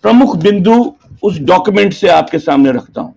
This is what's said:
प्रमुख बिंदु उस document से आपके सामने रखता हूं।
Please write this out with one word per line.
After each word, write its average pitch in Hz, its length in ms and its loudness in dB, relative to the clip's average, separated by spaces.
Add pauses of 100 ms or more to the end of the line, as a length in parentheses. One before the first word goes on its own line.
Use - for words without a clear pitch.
प्रमुख 233 340 2
बिंदु 202 580 0 (300)
उस 180 160 -4
document 190 540 0
से 196 140 -2
आपके 160 320 0
सामने 139 320 0
रखता 117 300 -8
हूं। - 160 -16